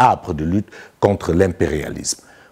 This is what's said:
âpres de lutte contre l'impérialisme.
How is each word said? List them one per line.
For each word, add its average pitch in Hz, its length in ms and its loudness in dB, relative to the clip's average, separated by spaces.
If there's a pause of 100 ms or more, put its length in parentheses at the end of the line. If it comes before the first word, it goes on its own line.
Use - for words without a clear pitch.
âpres 104 340 2
de 76 100 -4
lutte 95 260 -2 (280)
contre 101 340 0
l'impérialisme. 85 880 -2 (300)